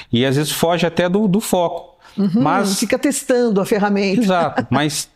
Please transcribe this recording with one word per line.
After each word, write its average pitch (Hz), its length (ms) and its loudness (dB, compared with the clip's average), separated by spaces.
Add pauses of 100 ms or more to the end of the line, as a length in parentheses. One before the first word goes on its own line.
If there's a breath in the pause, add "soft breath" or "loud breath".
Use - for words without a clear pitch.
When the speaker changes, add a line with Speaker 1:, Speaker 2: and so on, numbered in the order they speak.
(100)
Speaker 1:
E 117 140 2
às 135 120 0
vezes 147 160 -2
foge 170 340 2
até 170 200 0
do, 202 220 0
do 190 120 2
foco. 170 560 -2 (200 loud breath)
Speaker 2:
Uhum, 196 200 0
Speaker 1:
Mas 202 440 0
Speaker 2:
fica 247 180 0
testando 233 640 0
a 185 60 -2
ferramenta. 202 560 0
Speaker 1:
Exato, 170 460 0
Speaker 2:
<laughs> - 20 -20
Speaker 1:
mas 147 340 -2 (120)